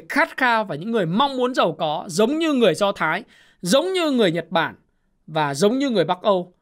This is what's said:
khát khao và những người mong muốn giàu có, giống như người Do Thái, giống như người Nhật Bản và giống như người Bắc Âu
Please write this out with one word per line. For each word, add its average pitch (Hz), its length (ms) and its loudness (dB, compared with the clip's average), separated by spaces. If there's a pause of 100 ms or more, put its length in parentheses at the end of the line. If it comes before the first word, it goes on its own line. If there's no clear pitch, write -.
khát 320 280 0
khao 233 280 2
và 196 100 -6
những 202 160 -8
người 220 140 0
mong 254 320 0
muốn 247 180 -2
giàu 220 160 2
có, 156 360 -4
giống 220 320 0
như 320 140 0
người 220 220 4
Do 202 160 0
Thái, 175 320 -2 (380)
giống 277 320 0
như 339 180 0
người 226 200 2
Nhật 165 180 -6
Bản 151 260 -2 (520)
và 151 260 -2
giống 208 260 2
như 277 100 0
người 196 160 2
Bắc 180 160 -2
Âu 185 400 0